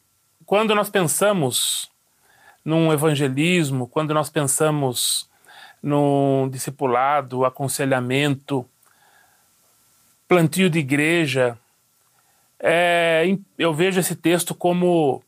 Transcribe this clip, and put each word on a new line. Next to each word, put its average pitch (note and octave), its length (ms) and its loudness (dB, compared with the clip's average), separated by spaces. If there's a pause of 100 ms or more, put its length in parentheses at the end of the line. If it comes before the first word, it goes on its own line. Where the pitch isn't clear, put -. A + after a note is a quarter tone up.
(460)
quando G#3+ 280 0
nós G#3 160 0
pensamos F#3 1000 0 (720)
num D#3+ 300 2
evangelismo, C#3+ 920 0
quando D3+ 280 -4
nós D3+ 160 -2
pensamos D3 1000 -2 (540)
num C#3 680 2
discipulado, C3 920 -2
aconselhamento, C3+ 1200 -2 (1600)
plantio F3 440 4
de D#3+ 100 0
igreja, C#3 800 0 (1000)
é, E3+ 680 2
im-, F#3+ 160 -2 (140)
eu D#3+ 160 0
vejo F3+ 260 0
esse E3+ 160 -2
texto E3 400 0
como F3 720 0